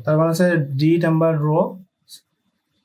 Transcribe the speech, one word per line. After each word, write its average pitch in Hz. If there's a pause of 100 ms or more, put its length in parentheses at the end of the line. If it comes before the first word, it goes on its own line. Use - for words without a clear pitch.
তার 156
মানে 165
হচ্ছে 180 (320)
ডি 156
নাম্বার 165
রো, 151 (1300)